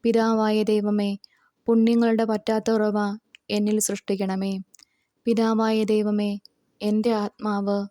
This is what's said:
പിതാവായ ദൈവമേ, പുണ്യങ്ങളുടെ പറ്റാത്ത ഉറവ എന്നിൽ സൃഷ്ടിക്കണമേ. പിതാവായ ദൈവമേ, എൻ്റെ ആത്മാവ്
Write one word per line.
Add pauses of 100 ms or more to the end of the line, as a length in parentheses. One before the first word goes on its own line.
പിതാവായ (140)
ദൈവമേ, (580)
പുണ്യങ്ങളുടെ
പറ്റാത്ത
ഉറവ (500)
എന്നിൽ
സൃഷ്ടിക്കണമേ. (720)
പിതാവായ (140)
ദൈവമേ, (500)
എൻ്റെ (100)
ആത്മാവ് (120)